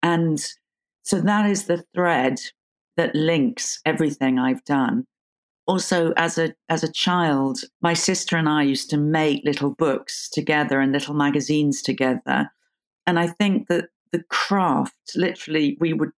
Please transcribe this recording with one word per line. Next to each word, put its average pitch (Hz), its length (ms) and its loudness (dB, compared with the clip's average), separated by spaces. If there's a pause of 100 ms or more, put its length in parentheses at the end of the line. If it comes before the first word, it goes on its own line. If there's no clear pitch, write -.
And 165 360 2 (600)
so - 200 -2
that 208 280 2
is 196 160 -2
the 170 180 -2 (120)
thread 156 440 2 (560)
that 170 200 0
links 151 720 0
everything 143 520 0
I've 131 280 -2
done. 139 420 0 (580)
Also, 180 500 0
as 165 220 0
a, 160 160 -2 (160)
as 165 140 0
a 160 80 -4
child, 143 720 2 (200)
my 170 140 2
sister 180 420 -2
and 160 100 2
I 151 140 2
used 135 300 0
to 151 60 0
make 151 460 2
little 143 280 0
books - 580 -2
together 147 500 0
and 135 120 2
little 143 240 -2
magazines 147 680 2
together. 135 680 -2 (560)
And 175 120 2
I 170 80 0
think 202 400 0
that 170 180 -2 (260)
the 165 180 -4
craft, 160 880 -2
literally, 156 640 -2
we 165 120 0
would 156 260 -2